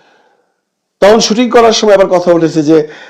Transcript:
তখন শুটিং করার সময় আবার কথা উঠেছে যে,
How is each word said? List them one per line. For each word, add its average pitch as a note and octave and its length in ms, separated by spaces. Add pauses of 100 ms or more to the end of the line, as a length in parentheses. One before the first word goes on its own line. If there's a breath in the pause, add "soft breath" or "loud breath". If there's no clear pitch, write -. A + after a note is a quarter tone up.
(1000)
তখন G#3+ 200
শুটিং A3 300
করার A#3 220
সময় G#3+ 220
আবার F#3+ 140
কথা F3 260
উঠেছে D#3+ 300
যে, D#3 240 (220 loud breath)